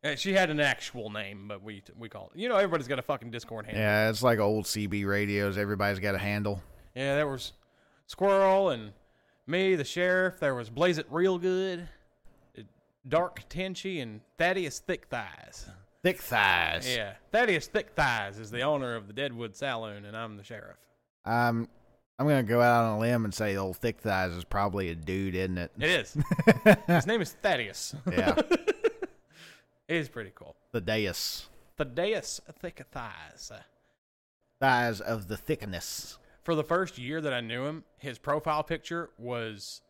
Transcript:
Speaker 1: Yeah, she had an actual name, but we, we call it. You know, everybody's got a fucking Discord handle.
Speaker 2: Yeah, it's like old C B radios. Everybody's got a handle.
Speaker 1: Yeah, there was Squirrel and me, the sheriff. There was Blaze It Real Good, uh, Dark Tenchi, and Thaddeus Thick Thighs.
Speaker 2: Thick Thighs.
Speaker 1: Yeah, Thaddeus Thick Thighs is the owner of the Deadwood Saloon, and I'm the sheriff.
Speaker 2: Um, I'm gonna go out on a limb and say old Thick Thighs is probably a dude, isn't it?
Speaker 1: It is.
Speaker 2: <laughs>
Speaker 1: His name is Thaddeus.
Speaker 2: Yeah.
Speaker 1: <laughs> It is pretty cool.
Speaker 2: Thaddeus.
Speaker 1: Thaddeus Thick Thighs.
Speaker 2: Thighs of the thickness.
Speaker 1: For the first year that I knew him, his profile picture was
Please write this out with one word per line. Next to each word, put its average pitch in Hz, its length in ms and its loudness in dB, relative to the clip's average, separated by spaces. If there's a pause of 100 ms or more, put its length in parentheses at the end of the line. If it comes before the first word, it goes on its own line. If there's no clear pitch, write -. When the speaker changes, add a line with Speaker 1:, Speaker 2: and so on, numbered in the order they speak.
Speaker 1:
Yeah, 147 100 0
she 190 180 -2
had 185 160 6
an 151 120 0
actual 120 500 -2
name, 101 380 -10
but 101 120 -10
we, 101 220 -14 (160)
we 117 100 -12
call 95 240 -14
it. - 60 -14
You 220 100 -4
know, 240 60 2
everybody's 170 320 2
got 131 140 -2
a - 20 -10
fucking 120 300 -4
Discord 113 340 -10
handle. 110 160 -2
Speaker 2:
Yeah, 107 260 4
it's 110 140 0
like 117 160 6
old 107 260 2
C 107 220 -2
B 101 180 -2
radios. 101 540 0
Everybody's 101 400 0
got 98 160 -2
a 95 40 -2
handle. 101 440 -2 (320)
Speaker 1:
Yeah, 139 220 -2
there 151 100 0
was 135 260 -8 (540)
Squirrel 196 640 4
and 110 220 -6 (560)
me, 185 260 2
the 151 100 0
sheriff. 180 540 0
There 139 160 0
was 117 160 -8
Blaze 156 280 2
It - 120 -6
Real 180 280 2
Good, 185 500 -2 (680)
uh, 113 60 -18 (460)
Dark 165 420 0
Tenchi, 185 500 -6
and 110 200 -10 (180)
Thaddeus 175 400 0
Thick - 320 -6
Thighs. 98 560 -12 (380)
Speaker 2:
Thick 180 180 0
Thighs. 87 640 4 (100)
Speaker 1:
Yeah, 101 180 -6 (180)
Thaddeus 214 340 2
Thick - 300 -4
Thighs 110 420 0
is 107 140 -12
the 120 100 -4
owner 135 320 0
of 104 140 -10
the 104 40 -16
Deadwood 117 440 -6
Saloon, 113 480 -6
and 104 120 -12
I'm 110 200 -8
the 98 80 -16
sheriff. 104 320 -16 (480)
Speaker 2:
Um, 117 440 2 (520)
I'm 143 80 4
gonna 135 160 4
go 120 160 4
out 120 240 8
on 107 140 0
a - 20 0
limb 117 240 2
and 101 100 -4
say 104 220 0
old 95 220 -2
Thick 117 220 -2
Thighs 92 300 0
is 87 140 -6
probably 101 460 0
a 85 40 -4
dude, 92 400 -2
isn't 92 240 0
it? 85 180 -6
Speaker 1:
It 151 140 0
is. 143 260 -2 (360)
Speaker 2:
<laughs> - 340 8
Speaker 1:
His 170 220 6
name 220 120 2
is 160 120 -4
Thaddeus. 127 640 -2 (160)
Speaker 2:
Yeah. - 340 2
Speaker 1:
<laughs> - 40 -4 (1400)
It 165 60 0
is 151 140 -4
pretty 104 240 -12
cool. 71 200 -20 (160)
Speaker 2:
Thaddeus. 104 800 -2 (300)
Speaker 1:
Thaddeus 165 640 -4 (180)
Thick - 320 -14
Thighs. 92 580 -14 (1120)
Speaker 2:
Thighs 120 400 4
of 107 280 -4
the 104 100 -4
thickness. - 800 -6 (240)
Speaker 1:
For 170 120 -2
the 151 80 0
first 175 360 -2
year 147 240 -6
that 147 100 -2
I 120 80 -2
knew 117 240 -6
him, 156 200 -8 (120)
his 131 220 -12
profile 151 440 0
picture 170 540 -6
was 117 720 -8